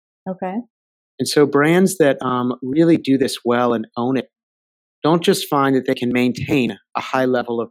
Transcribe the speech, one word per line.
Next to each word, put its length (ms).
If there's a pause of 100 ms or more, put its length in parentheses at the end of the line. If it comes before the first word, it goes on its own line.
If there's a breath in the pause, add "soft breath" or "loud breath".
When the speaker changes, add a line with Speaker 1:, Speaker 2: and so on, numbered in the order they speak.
(280)
Speaker 1:
Okay. 280 (640)
Speaker 2:
And 80
so 180
brands 520
that, 260
um, 300 (100)
really 340
do 220
this 260
well 280
and 120 (120)
own 200
it 120 (760)
don't 200
just 240
find 280
that 100
they 80
can 180
maintain 680 (200)
a 40
high 240
level 360
of 100